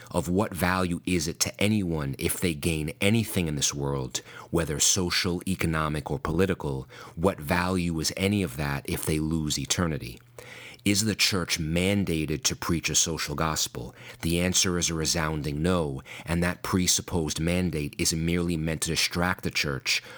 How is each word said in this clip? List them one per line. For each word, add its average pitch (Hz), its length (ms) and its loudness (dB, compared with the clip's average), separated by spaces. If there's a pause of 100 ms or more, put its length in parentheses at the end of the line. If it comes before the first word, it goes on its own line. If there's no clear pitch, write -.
of 87 180 0
what 92 280 2
value 90 500 0
is 87 220 2
it 80 140 -6
to - 200 -2
anyone 85 560 2
if - 220 -2
they 87 160 2
gain 76 440 0
anything 101 480 2
in 76 80 0
this 67 200 0
world, 69 460 -2 (280)
whether 76 300 0
social, 87 680 2
economic, 78 640 0
or 73 80 0
political? 80 720 0 (260)
What 82 240 2
value 87 600 0
is 78 180 0
any 98 240 4
of 76 160 -2
that 71 280 -2
if 80 200 -4
they 80 140 2
lose 78 400 0
eternity? 73 600 -2 (640)
Is 101 200 4
the 101 100 2
church - 460 0
mandated 82 840 2
to - 140 0
preach - 320 0
a 76 60 0
social 78 400 0
gospel? 78 600 -2 (260)
The 85 200 2
answer 90 360 2
is 82 120 0
a 85 40 -2
resounding 78 680 0
no, 80 400 2 (240)
and 85 180 2
that 87 180 -2
presupposed 87 800 0
mandate 80 580 0
is 85 160 0
merely 85 440 0
meant 80 240 -2
to - 80 -2
distract 87 560 0
the 82 40 -2
church - 540 -2 (140)